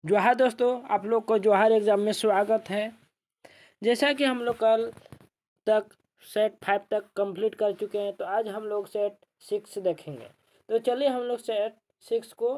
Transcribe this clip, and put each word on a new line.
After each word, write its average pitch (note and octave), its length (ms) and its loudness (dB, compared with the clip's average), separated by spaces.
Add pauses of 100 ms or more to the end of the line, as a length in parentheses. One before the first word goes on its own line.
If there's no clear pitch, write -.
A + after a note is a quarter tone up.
जोहार G3+ 280 4
दोस्तों, B3 480 0
आप G#3 220 -2
लोग A3 200 0
को A3 140 2
जोहार G#3 340 4
एग्जाम G#3 280 4
में G#3 120 0
स्वागत G#3 580 0
है। G#3+ 220 -4 (880)
जैसा A#3+ 300 2
कि C#4 120 0
हम B3+ 180 0
लोग A#3+ 140 -2
कल A3+ 360 2 (760)
तक G#3+ 200 2 (340)
सेट G#3+ 340 -2 (100)
फ़ाइव G3+ 160 0 (100)
तक G#3+ 140 -2 (120)
कंप्लीट G3 380 -2
कर G#3 180 -2
चुके G#3 260 -8
हैं, G3+ 140 -6
तो - 120 -12
आज G#3+ 240 -4
हम G#3+ 160 -10
लोग G#3 220 -4
सेट G#3 300 -6 (220)
सिक्स - 400 -8
देखेंगे। D#3+ 500 -6 (400)
तो A3 100 0
चलिए B3+ 300 0
हम B3 140 -2
लोग A#3+ 160 -6
सेट A3 360 -4 (260)
सिक्स A3+ 320 -8
को A#3+ 260 -4